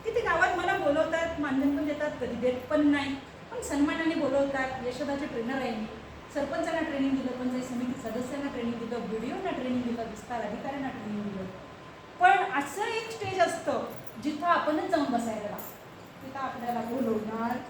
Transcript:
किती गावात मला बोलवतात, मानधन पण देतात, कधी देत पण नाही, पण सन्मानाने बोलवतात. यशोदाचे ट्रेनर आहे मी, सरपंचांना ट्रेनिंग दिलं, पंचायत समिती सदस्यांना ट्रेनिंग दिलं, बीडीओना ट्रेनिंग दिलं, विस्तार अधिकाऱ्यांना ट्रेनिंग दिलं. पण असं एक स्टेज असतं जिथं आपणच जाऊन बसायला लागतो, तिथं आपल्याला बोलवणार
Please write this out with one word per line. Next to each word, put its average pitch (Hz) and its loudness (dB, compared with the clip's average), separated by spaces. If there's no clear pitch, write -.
किती 453 2
गावात 359 4
मला 359 2
बोलवतात, 320 2
मानधन 285 4
पण 294 0
देतात, 302 0
कधी 233 -2
देत 247 0
पण 302 6
नाही, 277 4
पण 494 -4
सन्मानाने 320 2
बोलवतात. 262 2
यशोदाचे 277 -2
ट्रेनर 240 -2
आहे 247 0
मी, 214 -4
सरपंचांना 320 0
ट्रेनिंग 269 2
दिलं, 254 0
पंचायत 247 -2
समिती 247 -4
सदस्यांना 254 -4
ट्रेनिंग 233 -4
दिलं, 214 -4
बीडीओना 311 -2
ट्रेनिंग 247 0
दिलं, 233 -2
विस्तार - -6
अधिकाऱ्यांना 262 -4
ट्रेनिंग 208 -4
दिलं. 190 -4
पण 370 10
असं 381 -2
एक 453 -2
स्टेज 381 -2
असतं 277 2
जिथं 302 -2
आपणच 339 4
जाऊन 302 4
बसायला 220 0
लागतो, - -10
तिथं 269 -8
आपल्याला 240 -2
बोलवणार 226 0